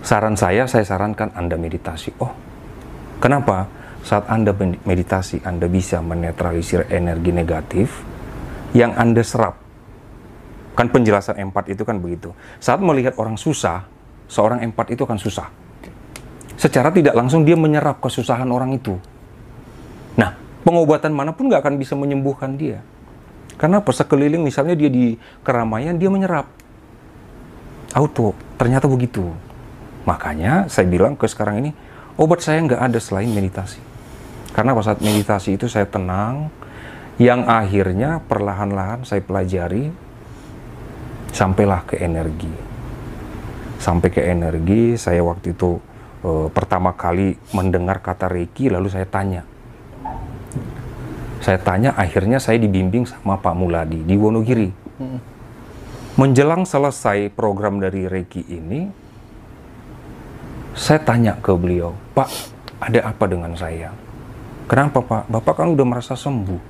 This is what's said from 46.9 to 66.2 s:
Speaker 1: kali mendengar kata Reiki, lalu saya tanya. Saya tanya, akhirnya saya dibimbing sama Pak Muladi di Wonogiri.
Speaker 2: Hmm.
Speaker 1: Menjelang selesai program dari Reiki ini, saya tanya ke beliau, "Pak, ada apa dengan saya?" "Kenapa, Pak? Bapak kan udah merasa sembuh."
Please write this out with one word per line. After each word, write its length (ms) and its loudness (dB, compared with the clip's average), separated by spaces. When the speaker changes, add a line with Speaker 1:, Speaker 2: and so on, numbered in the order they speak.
Speaker 1:
kali 400 0
mendengar 480 0
kata 320 -6
Reiki, 400 -2
lalu 160 0
saya 160 -4
tanya. 400 -4
Saya 200 2
tanya, 360 2
akhirnya 440 2
saya 200 2
dibimbing 480 2
sama 320 -4
Pak 160 0
Muladi 480 -2
di 120 4
Wonogiri. 520 2
Speaker 2:
Hmm. 200 -8
Speaker 1:
Menjelang 480 6
selesai 640 0
program 480 0
dari 240 -2
Reiki 400 -6
ini, 480 -6
saya 240 2
tanya 400 2
ke 160 -4
beliau, 400 0
"Pak, 160 0
ada 320 0
apa 160 0
dengan 320 -4
saya?" 320 -8
"Kenapa, 320 4
Pak? 320 -2
Bapak 320 0
kan 80 2
udah 160 4
merasa 240 -4
sembuh." 580 -4